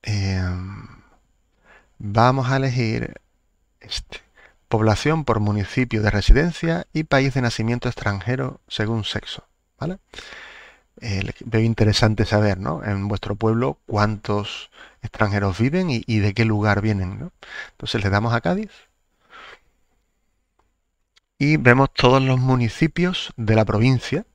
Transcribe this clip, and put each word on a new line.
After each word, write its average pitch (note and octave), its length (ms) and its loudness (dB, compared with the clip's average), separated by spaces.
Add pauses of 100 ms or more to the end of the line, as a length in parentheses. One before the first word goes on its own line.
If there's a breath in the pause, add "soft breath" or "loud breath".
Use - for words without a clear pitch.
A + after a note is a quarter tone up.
em, G2 840 -4 (1120 loud breath)
vamos B2 520 2
a C3+ 60 0
elegir A#2+ 640 -2 (600)
este, - 420 -12 (460 soft breath)
población A2+ 560 2
por A2 160 0
municipio G#2+ 600 -2
de G#2+ 80 2
residencia E3 840 2
y D#3+ 120 -2
país C3+ 300 2
de C3+ 80 0
nacimiento A#2 460 -2
extranjero B2 800 -4
según G#2+ 360 -2
sexo, - 400 -10 (340)
¿vale? F3+ 200 -8 (1000 loud breath)
Eh, G2 220 -4
le-, - 120 -8 (100)
veo A2+ 180 0
interesante A2 600 2
saber, G#2 340 2
¿no? F2 260 -6
En G2+ 240 -4
vuestro G2+ 280 -6
pueblo A2+ 500 0
cuántos G#2 840 -2 (320 loud breath)
extranjeros G2+ 560 -2
viven E3 320 0
y, A#2 160 -2
y A2 120 0
de G2+ 160 2
qué A2+ 100 2
lugar G#2 360 2
vienen, G2+ 380 -2
¿no? E3+ 140 -12 (400 loud breath)
Entonces - 300 -6
le G2+ 80 0
damos A2 240 2
a A#2 60 0
Cádiz G3 300 -4 (2750 loud breath)
y D3 180 2
vemos C3+ 360 4
todos C3 300 4
los C3 160 2
municipios C3 960 0
de A2 180 0
la A2 100 6
provincia. A#2+ 600 2 (100)